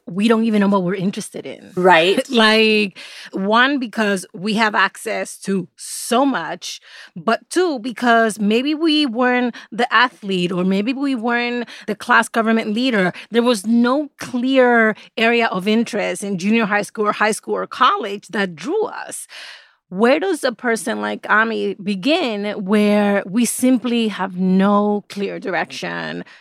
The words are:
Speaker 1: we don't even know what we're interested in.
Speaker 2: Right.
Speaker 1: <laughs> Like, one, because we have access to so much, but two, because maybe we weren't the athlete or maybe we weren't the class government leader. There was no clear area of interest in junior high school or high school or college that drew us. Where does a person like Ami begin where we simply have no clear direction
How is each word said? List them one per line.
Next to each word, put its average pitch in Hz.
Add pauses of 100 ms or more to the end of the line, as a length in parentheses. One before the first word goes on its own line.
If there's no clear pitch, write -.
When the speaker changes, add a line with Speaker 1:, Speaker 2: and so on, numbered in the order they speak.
Speaker 1:
we 202
don't 226
even 214
know 196
what 202
we're 175
interested 190
in. 123
Speaker 2:
Right. 180
Speaker 1:
<laughs> - (140)
Like, 214 (340)
one, 233
because 202
we 196
have 214
access 196
to 196 (100)
so -
much, 175 (340)
but 202
two, 330
because 226
maybe 233
we 302
weren't 247 (160)
the 214
athlete 196
or 180
maybe 202
we 269
weren't 240 (180)
the 208
class 226
government 220
leader. 220 (160)
There 233
was 233
no 240
clear 247 (200)
area 226
of 196
interest 208
in 202
junior 214
high 208
school 208
or 208
high 220
school 208
or 190
college 254
that 190
drew 294
us. - (640)
Where 233
does 370
a 254
person 226
like 208
Ami 208
begin 208
where 208
we 214
simply 240
have 190
no 202
clear 190
direction 170 (160)